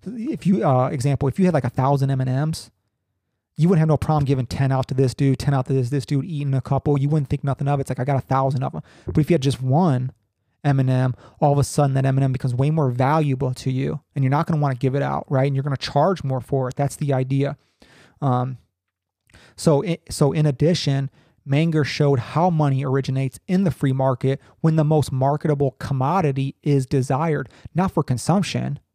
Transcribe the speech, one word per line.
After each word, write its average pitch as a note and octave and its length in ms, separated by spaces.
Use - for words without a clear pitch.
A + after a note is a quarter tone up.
If A3+ 420
you, F#3+ 200
uh, C3 220
example, C#3 420
if B2 100
you F#3 60
had, F3+ 80
like, C#3+ 100
a D3 60
thousand C3+ 400
M C3+ 120
and C3 280
Ms, - 220
you D#3+ 120
wouldn't F3+ 100
have D#3+ 80
no D#3 80
problem D3 300
giving C3 200
ten C3+ 280
out C3 160
to - 40
this C3 200
dude, C3+ 260
ten C#3 140
out C3 140
to C3+ 60
this, B2+ 160
this C#3 160
dude, C#3 200
eating C#3+ 280
a C3+ 80
couple. C#3+ 380
You C#3 80
wouldn't D3 220
think C#3+ 140
nothing C#3 260
of C#3+ 100
it. C3+ 40
It's - 60
like, C3+ 120
"I - 20
got C#3 140
a C3 40
thousand C3+ 420
of C#3 120
'em." D#3+ 60
But - 120
if D3 120
you F3 60
had D3+ 60
just C3 200
one C3 500
M C#3+ 120
and C3 120
M, B2+ 260
all D3 140
of C#3 40
a C#3 60
sudden C#3 300
that C3+ 120
M C3+ 120
and C3+ 80
M C3 80
becomes B2+ 200
way C#3 160
more D#3 200
valuable C3 640
to - 180
you, C#3 300
and C#3 120
you're C3 60
not D3+ 140
gonna D#3+ 140
wanna C#3 160
give B2+ 180
it C#3 80
out, C#3 280
right? C3+ 180
And C#3 80
you're C3+ 80
gonna C#3 140
charge E3 440
more C3 200
for C3 260
it. A#2+ 80
That's C#3+ 220
the C#3 160
idea. C3+ 440
Um, B2+ 360
so, D3 300
i-, E3+ 140
so C#3+ 240
in D3+ 120
addition, C#3+ 640
Menger D#3 380
showed C#3 340
how E3 300
money C#3+ 340
originates C3+ 640
in F#3+ 160
the E3+ 80
free C3+ 220
market C3+ 480
when D#3+ 160
the D#3 80
most D3+ 300
marketable C#3 680
commodity C#3 800
is C#3 240
desired, C#3 640
not F#3 180
for D#3 120
consumption C3+ 760